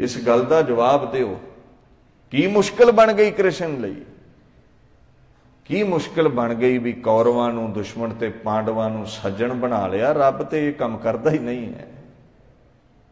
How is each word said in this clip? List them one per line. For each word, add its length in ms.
ਇਸ 260
ਗੱਲ 180
ਦਾ 180
ਜਵਾਬ 500
ਦਿਓ। 280
ਕੀ 160
ਮੁਸ਼ਕਿਲ 460
ਬਣ 200
ਗਈ 180
ਕ੍ਰਿਸ਼ਨ 500
ਲਈ? 140
ਕੀ 180
ਮੁਸ਼ਕਿਲ 460
ਬਣ 260
ਗਈ 240
ਵੀ 140
ਕੌਰਵਾਂ 600
ਨੂੰ 200
ਦੁਸ਼ਮਣ 380
ਤੇ 180
ਪਾਂਡਵਾਂ 600
ਨੂੰ 160
ਸੱਜਣ 480
ਬਣਾ 320
ਲਿਆ? 260
ਰੱਬ 300
ਤੇ 260
ਇਹ 40
ਕੰਮ 240
ਕਰਦਾ 340
ਹੀ 80
ਨਹੀਂ 360
ਹੈ। 140